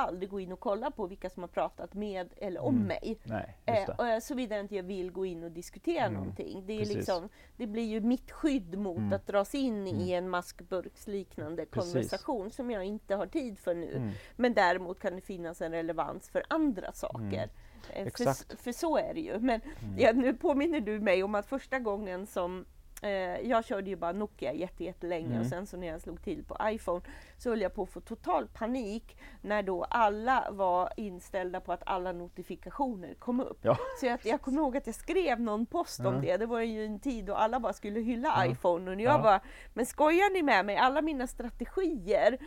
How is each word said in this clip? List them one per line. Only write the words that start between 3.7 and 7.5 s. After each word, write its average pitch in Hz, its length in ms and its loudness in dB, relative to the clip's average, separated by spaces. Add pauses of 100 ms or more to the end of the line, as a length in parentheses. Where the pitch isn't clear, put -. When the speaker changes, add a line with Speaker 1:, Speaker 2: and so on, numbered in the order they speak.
Speaker 1:
Eh, - 80 -4
Speaker 2:
det. 233 200 2
Speaker 1:
och, 233 60 -2
såvida 240 380 -4
inte 202 160 -6
jag 190 60 -2
vill 185 300 -4
gå 190 140 -2
in 170 180 -6
och 170 60 -8
diskutera 214 560 -2
Speaker 2:
Mm. 107 140 0
Speaker 1:
någonting. 95 460 -8
Det 202 60 -4
är 214 60 -4
Speaker 2:
Precis. 208 180 0
Speaker 1:
liksom, 196 320 0 (280)